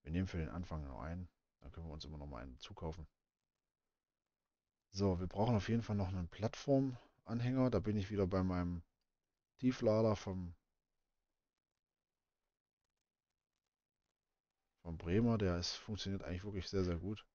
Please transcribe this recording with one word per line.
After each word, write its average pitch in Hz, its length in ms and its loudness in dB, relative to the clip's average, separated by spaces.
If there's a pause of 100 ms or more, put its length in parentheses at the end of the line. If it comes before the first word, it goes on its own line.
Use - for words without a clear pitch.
Wir 80 80 -8
nehmen 90 160 2
für 92 100 -4
den 80 120 -2
Anfang 82 340 -6
nur 65 180 -8
einen. 85 260 -6 (320)
Dann 69 120 -18
können 82 160 -10
wir 78 60 -8
uns 76 120 -8
immer 76 120 -10
noch 71 100 -8
mal 62 160 -10
einen 62 160 -14
zukaufen. 82 480 -8 (1800)
So, 98 280 2
wir 90 80 -2
brauchen 110 280 2
auf 98 120 2
jeden 113 140 2
Fall 107 140 -2
noch 98 120 2
einen 92 220 -2
Plattformanhänger. 127 1400 0
Da 113 100 4
bin 104 180 2
ich 98 140 -2
wieder 98 160 4
bei 92 160 4
meinem 87 380 0 (760)
Tieflader 113 580 4
vom, 92 400 -6 (4000)
vom 85 140 -6
Bremer. 107 400 4
Der 92 200 4
ist, 90 180 -2
funktioniert 98 480 -6
eigentlich 90 200 -6
wirklich 101 260 -6
sehr, 95 160 2
sehr 87 120 0
gut. 95 380 -6